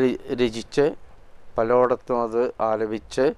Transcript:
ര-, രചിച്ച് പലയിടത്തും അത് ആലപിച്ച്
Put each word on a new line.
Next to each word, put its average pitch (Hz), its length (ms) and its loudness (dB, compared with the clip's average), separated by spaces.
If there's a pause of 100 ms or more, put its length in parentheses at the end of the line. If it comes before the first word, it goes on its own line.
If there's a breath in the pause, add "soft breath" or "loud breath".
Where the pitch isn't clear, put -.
ര-, 127 240 0 (160)
രചിച്ച് 117 440 0 (720)
പലയിടത്തും 120 680 2
അത് 113 180 0 (280)
ആലപിച്ച് 110 540 -2 (140)